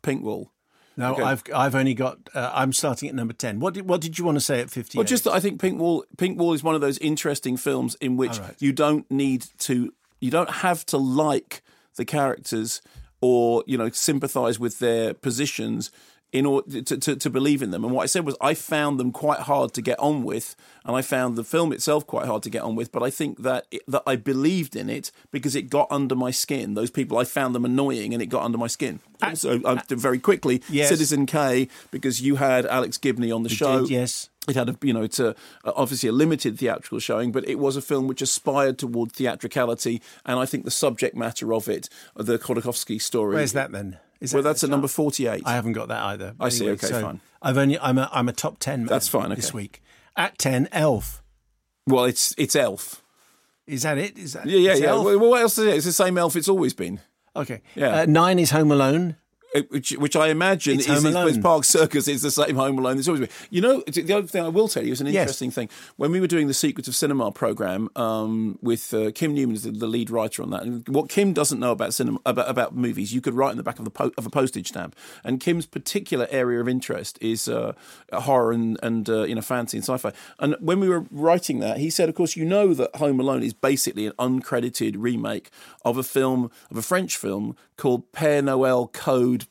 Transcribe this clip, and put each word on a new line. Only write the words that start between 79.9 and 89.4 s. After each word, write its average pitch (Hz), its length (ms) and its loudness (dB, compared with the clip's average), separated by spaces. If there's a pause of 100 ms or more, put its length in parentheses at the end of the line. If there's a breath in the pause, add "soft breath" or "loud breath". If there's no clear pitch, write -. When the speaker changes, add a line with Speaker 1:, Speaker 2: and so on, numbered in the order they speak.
Speaker 1:
And 147 220 0
when 180 180 0
we 190 100 2
were 170 220 0
writing 160 480 2
that, 107 200 -2
he 156 120 -2
said, 160 180 2
"Of 160 60 -4
course, 170 220 0
you 160 80 -2
know 190 280 4
that 131 260 0
Home 143 200 2
Alone 131 240 2
is 113 100 -2
basically 131 540 0
an 104 60 -6
uncredited 123 840 -2
remake 110 540 -4 (340 loud breath)
of 120 140 2
a 131 60 -4
film, 131 480 0 (180 loud breath)
of - 60 -8
a 113 60 -4
French 185 340 -2
film 104 400 -4 (200 soft breath)
called 123 360 0
Père 147 320 2
Noël 131 480 2
Code 127 580 0